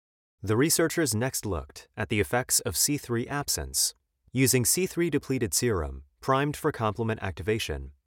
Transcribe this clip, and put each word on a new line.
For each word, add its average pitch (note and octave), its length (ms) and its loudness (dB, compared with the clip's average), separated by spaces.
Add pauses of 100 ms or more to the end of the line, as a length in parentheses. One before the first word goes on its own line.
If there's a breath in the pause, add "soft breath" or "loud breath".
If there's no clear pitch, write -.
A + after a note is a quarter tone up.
(400)
The G#2+ 160 2
researchers D#3 600 2
next B2+ 280 -2
looked E2+ 520 -8
at G#2+ 140 -4
the G#2+ 100 2
effects - 400 0
of - 160 -4
C D3 200 2
three A#2+ 300 -4
absence. - 720 -4 (380)
Using B2+ 300 4
C F3+ 220 2
three E3+ 240 0
depleted C3 420 0
serum, D2+ 520 0 (180)
primed C#3 340 2
for D3+ 160 0
complement A2 500 -2
activation, D#2+ 680 -4 (240)